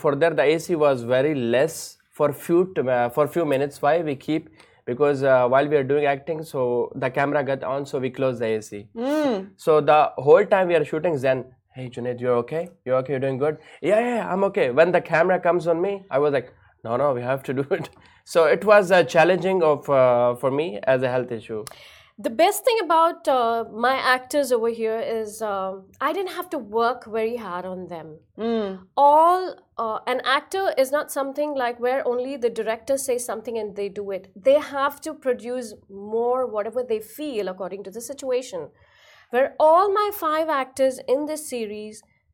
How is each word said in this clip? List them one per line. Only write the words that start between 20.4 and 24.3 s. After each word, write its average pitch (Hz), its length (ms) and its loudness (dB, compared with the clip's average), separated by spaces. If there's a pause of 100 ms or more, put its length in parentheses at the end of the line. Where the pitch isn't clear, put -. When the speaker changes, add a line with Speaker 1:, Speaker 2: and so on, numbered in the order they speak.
Speaker 1:
for 135 80 0 (100)
me 165 80 -2 (260)
as 127 140 2
a - 80 -2
health 123 240 -4
issue. 107 260 -10 (600)
Speaker 3:
The 285 40 -4
best 349 340 2
thing 453 200 2
about, 330 440 2
uh, 233 380 0 (220)
my 269 80 2 (200)
actors 262 400 -2